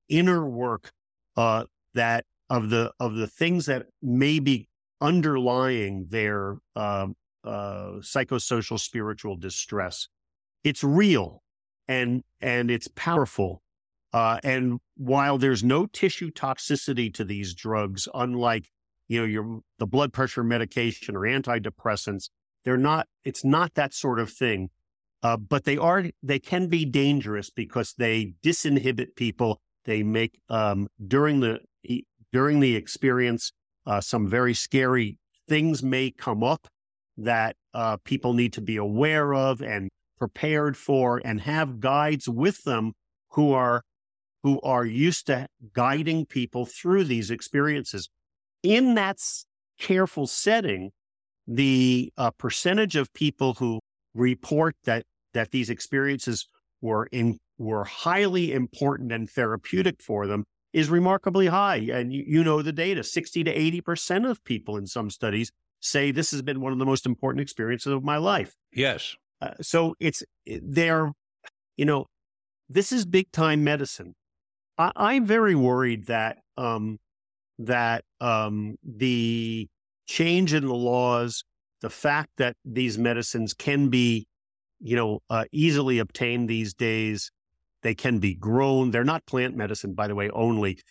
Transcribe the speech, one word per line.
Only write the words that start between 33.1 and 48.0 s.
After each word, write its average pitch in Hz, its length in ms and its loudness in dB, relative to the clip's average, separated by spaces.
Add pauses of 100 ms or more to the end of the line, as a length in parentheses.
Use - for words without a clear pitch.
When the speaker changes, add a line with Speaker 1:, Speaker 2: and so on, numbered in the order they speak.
Speaker 1:
uh, 104 140 0
some 107 280 -2
very 120 260 2
scary 127 640 0 (300)
things 151 340 2
may 131 280 0
come 113 320 -4
up 143 260 0 (480)
that, 110 400 -2 (180)
uh, 113 300 -2
people 131 280 -2
need 120 220 2
to 123 60 -8
be 110 160 -4
aware 139 580 2
of 135 260 0
and 101 300 -6 (280)
prepared 147 580 -2
for, 123 480 2
and 107 160 -4
have 143 400 -4
guides 143 480 0
with 131 360 -2
them 113 280 -2 (380)
who 151 220 4
are, 123 300 2 (600)
who 139 180 2
are 123 240 2
used 135 420 0
to 135 200 -2 (260)
guiding 147 540 0
people 123 400 -4
through 185 380 2
these 113 260 -2
experiences. 143 800 -4 (520)